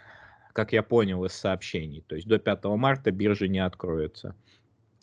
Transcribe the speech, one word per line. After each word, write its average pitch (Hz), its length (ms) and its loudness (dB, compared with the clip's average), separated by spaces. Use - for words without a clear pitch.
как 110 220 0
я 110 100 6
понял 98 400 2
из 92 100 -4
сообщений. 80 760 -4
То 78 80 -10
есть 82 120 -10
до 110 100 6
пятого 101 380 -2
марта 135 360 2
биржа 101 360 2
не 95 120 0
откроется. 85 760 -4